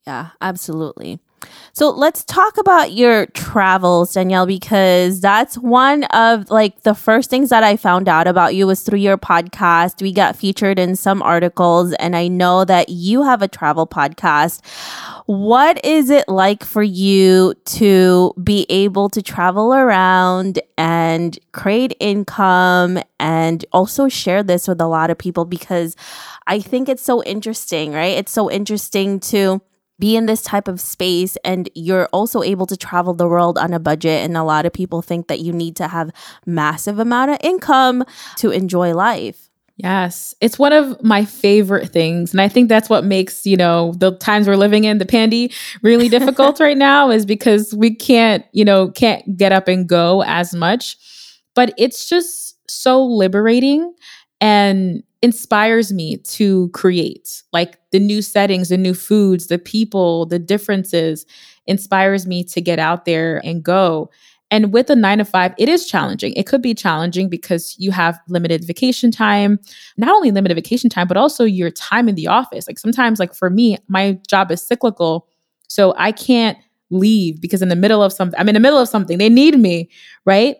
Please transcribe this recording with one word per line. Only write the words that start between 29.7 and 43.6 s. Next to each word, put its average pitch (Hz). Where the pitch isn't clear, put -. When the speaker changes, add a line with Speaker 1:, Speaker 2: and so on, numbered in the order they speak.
Speaker 1:
be 220
in 226
this 220
type -
of 180
space, 180
and 185
you're 180
also 214
able 185
to 190
travel 180
the 175
world 170
on 170
a 165
budget. 160
And 170
a 165
lot 156
of 170
people 170
think 170
that 151
you 170
need 165
to 160
have 165
massive 165
amount 240
of 285
income 262
to 220
enjoy 180
life. 185
Speaker 2:
Yes. 185
It's 226
one 285
of 277
my 214
favorite 202
things. 170
And 190
I 196
think 247
that's 220
what 202
makes, 190
you 190
know, 170